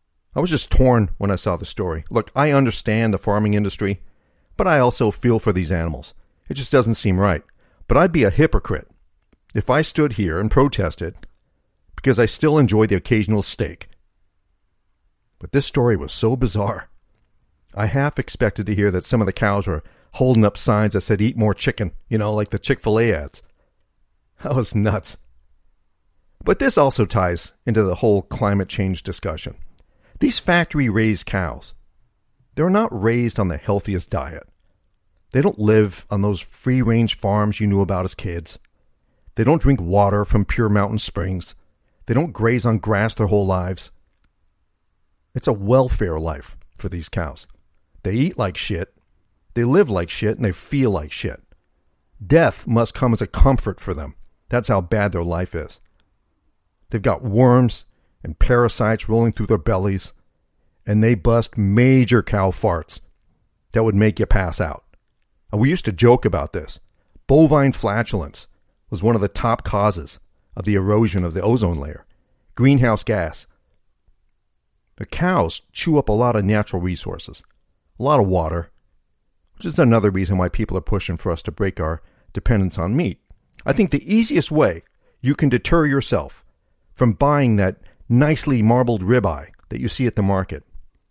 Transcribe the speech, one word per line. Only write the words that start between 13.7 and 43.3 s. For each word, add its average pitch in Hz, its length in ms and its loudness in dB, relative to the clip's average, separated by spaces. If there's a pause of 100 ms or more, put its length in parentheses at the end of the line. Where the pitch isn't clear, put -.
But - 140 -16
this 139 140 0
story 120 320 0
was 67 140 -12
so 113 220 -2
bizarre. 107 540 -4 (840)
I 104 100 -4
half 139 340 -2
expected 110 460 -2
to 101 100 -4
hear 101 160 2
that 90 140 -2
some 117 160 0
of 98 60 0
the 95 80 -2
cows 101 320 -2
were 78 180 -6 (280)
holding 123 340 4
up - 100 -2
signs 107 380 0
that 95 80 -2
said, 101 180 0
"Eat 107 160 0
more 107 160 2
chicken," - 400 -4 (160)
you 113 80 -2
know, 107 160 -2
like 104 160 -2
the 101 100 -6
Chick-fil-A 113 540 0
ads. 73 300 -10 (1000)
That 135 120 -4
was 120 200 -2
nuts. 104 440 -2 (1200)
But - 160 0
this 269 200 2
also 135 260 4
ties 90 480 -2 (140)
into 110 160 2
the 90 140 -2
whole 101 260 2
climate 101 480 -2
change 95 320 -4
discussion. - 540 -10 (640)
These 269 180 2
factory-raised 117 880 0
cows, 87 480 -6 (800)
they're 165 160 0
not 190 320 0
raised 117 380 0
on 95 80 0
the 78 80 -4
healthiest 101 520 -4
diet. 82 400 -8 (840)
They 127 80 2
don't 185 180 0
live 107 520 2
on 101 120 -2
those 101 180 -2
free-range 117 760 0
farms 104 420 -2
you 104 80 -2
knew 98 140 2
about 92 240 -2
as 92 100 -8
kids. 85 460 -12 (720)
They 113 80 0
don't 147 180 2
drink 135 200 2
water 101 440 2
from 101 200 2
pure 117 240 -2
mountain 104 320 0
springs. 95 560 -8 (500)
They 120 80 -2
don't 143 180 -2
graze 113 320 0
on 110 140 2
grass 107 360 -2
their 107 120 0
whole 101 200 2